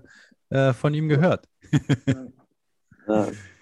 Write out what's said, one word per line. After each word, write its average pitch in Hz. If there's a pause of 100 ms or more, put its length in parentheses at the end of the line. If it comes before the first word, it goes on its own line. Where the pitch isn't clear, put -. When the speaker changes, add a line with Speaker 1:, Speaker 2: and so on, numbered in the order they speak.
(500)
Speaker 1:
äh, 135
von 147
ihm 156
gehört. 147 (240)
<laughs> 131 (720)
Speaker 2:
Ja. 107 (340)